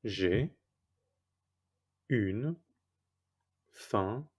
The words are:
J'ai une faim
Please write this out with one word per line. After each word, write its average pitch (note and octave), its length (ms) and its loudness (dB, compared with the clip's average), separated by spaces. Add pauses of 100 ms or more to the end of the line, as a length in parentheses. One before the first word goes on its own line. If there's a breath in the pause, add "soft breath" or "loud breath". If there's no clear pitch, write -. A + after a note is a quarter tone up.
J'ai G2 500 2 (1600)
une A#2 440 0 (1160)
faim A2 560 -4 (100)